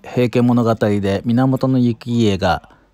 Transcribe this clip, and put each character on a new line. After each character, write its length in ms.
平 280
家 120
物 200
語 120
で 500
源 440
行 280
家 320
が 320